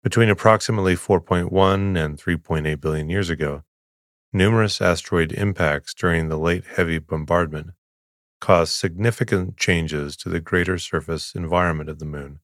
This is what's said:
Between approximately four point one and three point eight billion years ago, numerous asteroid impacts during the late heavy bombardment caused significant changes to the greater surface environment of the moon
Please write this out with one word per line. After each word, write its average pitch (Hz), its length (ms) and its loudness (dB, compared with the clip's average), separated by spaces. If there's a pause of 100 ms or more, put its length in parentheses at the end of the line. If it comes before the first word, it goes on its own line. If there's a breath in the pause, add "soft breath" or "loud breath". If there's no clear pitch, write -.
Between 110 260 4
approximately 101 640 4
four 90 260 2
point 87 300 -2
one 98 460 2
and 76 200 -2
three 85 200 -2
point 78 320 -4
eight 73 120 -4
billion 78 280 -4
years 92 200 -2
ago, 76 360 -4 (680)
numerous 107 480 2
asteroid 85 520 0
impacts 87 600 -2
during 82 360 0
the 80 100 -4
late 87 260 -2 (120)
heavy 82 240 0
bombardment 78 680 -4 (720)
caused 85 340 4
significant 95 840 -2
changes 76 600 -2
to - 100 -12
the 85 120 -2
greater 87 380 0
surface 80 560 -6
environment 82 560 0
of 76 80 -12
the 78 80 -10
moon 73 380 -12